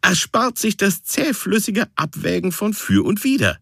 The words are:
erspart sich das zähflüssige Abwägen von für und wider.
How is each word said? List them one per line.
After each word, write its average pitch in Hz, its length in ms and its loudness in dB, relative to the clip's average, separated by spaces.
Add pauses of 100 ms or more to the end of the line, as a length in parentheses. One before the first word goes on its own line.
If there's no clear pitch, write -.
erspart 220 600 0
sich 220 160 0
das 196 260 0
zähflüssige 214 920 -2
Abwägen 175 560 -2
von 208 200 -2
für 202 320 2
und 208 200 0
wider. 208 380 2